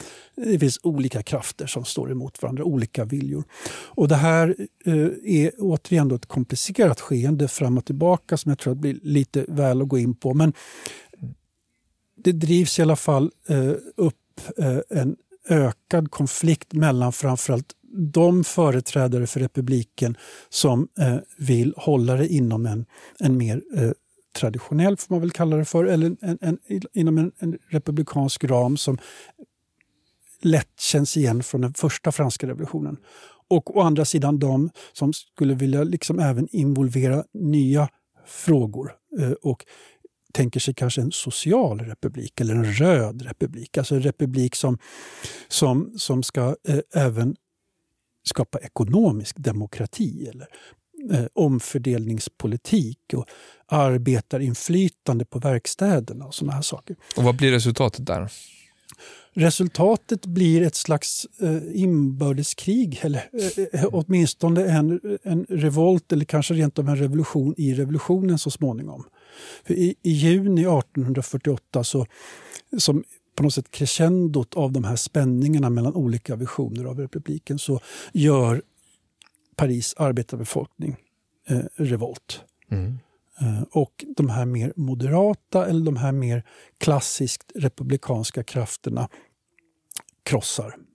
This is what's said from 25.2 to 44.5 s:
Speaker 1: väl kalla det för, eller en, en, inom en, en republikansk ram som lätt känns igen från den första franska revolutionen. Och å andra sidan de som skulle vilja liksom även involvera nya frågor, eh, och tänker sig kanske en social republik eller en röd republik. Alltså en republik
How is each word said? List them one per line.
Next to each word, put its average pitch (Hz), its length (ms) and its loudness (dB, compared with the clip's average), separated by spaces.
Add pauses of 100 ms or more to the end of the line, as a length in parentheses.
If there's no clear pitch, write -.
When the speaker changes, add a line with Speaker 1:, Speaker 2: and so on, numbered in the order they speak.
Speaker 1:
väl 170 100 -2
kalla 160 260 0
det 156 80 0
för, 170 200 2
eller 170 360 2
en, 170 200 -4
en, 170 160 -2 (360)
inom 160 240 2
en, 160 200 0
en 165 200 -6 (120)
republikansk 147 720 -2
ram 127 340 2
som 135 200 -2 (1400)
lätt 160 380 2
känns - 380 0
igen 123 260 2
från 131 180 -4
den 127 120 -2
första - 380 -2
franska 131 360 -2
revolutionen. 147 500 -6 (500)
Och - 300 2
å 196 40 6
andra 156 240 4
sidan 143 340 0
de 139 300 2 (240)
som 143 200 0
skulle - 400 -2
vilja 135 300 0
liksom 175 360 -2
även 139 320 0
involvera 135 720 0 (100)
nya 147 560 2 (360)
frågor, 135 640 0 (280)
eh, 131 120 0
och - 340 -4 (680)
tänker 127 260 0
sig 135 140 -2
kanske 127 280 -2
en 127 100 0
social 151 680 0
republik - 640 -8
eller 110 140 0
en 110 180 2
röd 123 480 2
republik. - 560 -8
Alltså 139 180 -2
en 131 60 0
republik 131 540 0